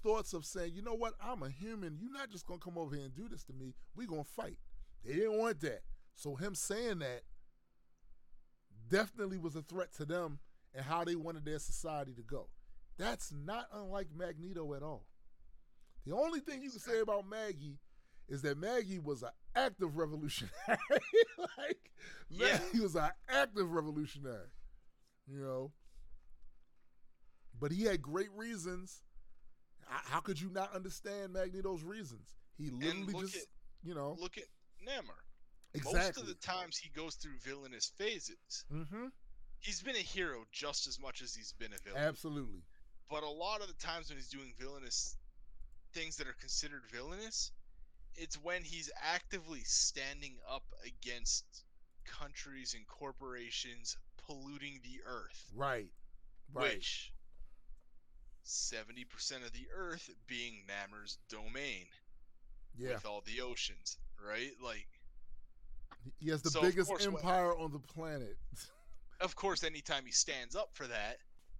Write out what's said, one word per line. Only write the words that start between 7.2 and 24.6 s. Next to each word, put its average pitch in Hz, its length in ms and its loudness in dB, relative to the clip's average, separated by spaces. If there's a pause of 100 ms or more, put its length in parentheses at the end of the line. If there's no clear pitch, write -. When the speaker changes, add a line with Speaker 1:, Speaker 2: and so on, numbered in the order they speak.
Speaker 1:
definitely 196 480 6
was 160 180 0
a 160 60 -2
threat 175 320 -2
to 156 120 -2
them 160 340 2 (340)
and 131 120 -4
how 165 180 4
they 170 120 4
wanted 160 300 -2
their 151 140 0
society 147 540 2
to 120 100 -10
go. 113 260 -2 (480)
That's 214 340 0
not 190 420 -2
unlike 196 420 0
Magneto 165 580 -2
at 139 100 -2
all. 147 220 -4 (1000)
The 143 100 -2
only 311 240 6
thing 269 240 -4
you 277 60 -4
can 233 100 -8
say - 200 -4
Speaker 2:
Exactly. - 20 8
Speaker 1:
about 202 280 4
Maggie 175 500 -4 (480)
is 143 160 -2
that 143 140 4
Maggie 190 420 2
was 143 240 0
an 117 60 -4 (260)
active 185 420 4
revolutionary. 151 560 0 (140)
<laughs> 226 100 8 (800)
Like, 294 340 -2 (380)
Speaker 2:
Yeah. - 300 10
Speaker 1:
Maggie 359 200 4
was 185 160 6
an 151 140 6 (200)
active 214 420 6
revolutionary, 151 800 0 (800)